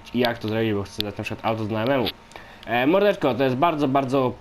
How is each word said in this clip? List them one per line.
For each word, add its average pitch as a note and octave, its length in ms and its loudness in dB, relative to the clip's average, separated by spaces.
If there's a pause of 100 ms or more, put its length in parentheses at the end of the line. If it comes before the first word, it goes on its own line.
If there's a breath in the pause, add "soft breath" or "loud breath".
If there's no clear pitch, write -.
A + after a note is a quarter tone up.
(140)
i A#2+ 40 -2
jak A#2+ 200 0
to A2+ 100 -6
zrobić, A2 260 0
bo G2+ 80 -2
chcę - 200 -10
dać G2+ 160 -8
na G#2+ 60 -6
przykład G#2 220 -8
auto A2 180 -2
znajomemu. A2+ 420 0 (600 loud breath)
E, A#2+ 200 0
mordeczko, F#3+ 480 4
to C3 100 2
jest B2+ 120 2
bardzo, D3+ 320 2
bardzo C3 520 2